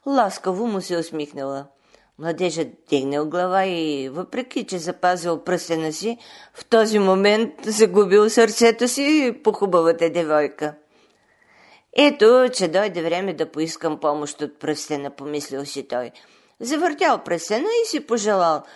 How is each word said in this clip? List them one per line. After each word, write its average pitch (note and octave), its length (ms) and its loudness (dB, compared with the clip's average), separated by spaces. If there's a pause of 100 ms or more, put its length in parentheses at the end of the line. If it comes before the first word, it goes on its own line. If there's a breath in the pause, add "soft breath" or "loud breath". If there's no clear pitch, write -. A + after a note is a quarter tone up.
ласкаво G#3+ 600 -2
му G3 140 -4
се F3 160 -6
усмихнала. C#3+ 680 -8 (540 soft breath)
Младежът E3 480 -4 (220)
дигнал C#3+ 360 0
глава F3+ 400 0
и, D#3 440 -4
въпреки F3+ 540 -8
че F#3 140 -8
запазил E3+ 640 -2
пръстена E3 500 -4
си, A3+ 240 -6 (360 loud breath)
в - 120 -20
този A3 340 4
момент G3+ 540 2 (120)
загубил G#3 640 4
сърцето A3+ 580 4
си C#4 560 0
по G#3+ 100 4
хубавата E3 560 2
девойка. D3+ 640 -2 (1200 soft breath)
„Ето, B3+ 560 6
че F#3 140 -2
дойде F3+ 340 -2
време F3 320 -2
да D#3 180 -6
поискам D#3+ 480 -4
помощ D3 420 -4
от - 180 -10
пръстена“, D3 500 -6
помислил C#3+ 560 -10
си C#3 220 -12
той. B2 240 -8 (480 soft breath)
Завъртял D4+ 580 -2
пръстена A3 520 -4 (140)
и A4 40 -4
си D#4+ 120 -6
пожелал: G3 640 0 (120 loud breath)